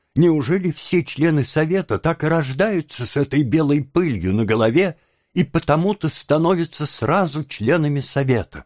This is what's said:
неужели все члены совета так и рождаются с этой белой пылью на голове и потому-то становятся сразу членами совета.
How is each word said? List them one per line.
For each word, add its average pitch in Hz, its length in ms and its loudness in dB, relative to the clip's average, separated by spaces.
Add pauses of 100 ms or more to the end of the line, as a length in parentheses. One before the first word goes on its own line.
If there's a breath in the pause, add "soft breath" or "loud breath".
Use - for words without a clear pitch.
(140)
неужели 165 560 2
все - 340 -2
члены 151 400 0
совета 160 540 -2
так 165 240 -2
и 151 60 -2
рождаются 160 800 -2
с - 100 -8
этой 139 260 0
белой 151 400 2
пылью 120 500 0
на 110 120 2
голове 117 540 2 (360)
и 180 100 2
потому-то 165 640 0
становятся 165 800 0
сразу 151 580 -2
членами 147 560 0
совета. 131 640 -2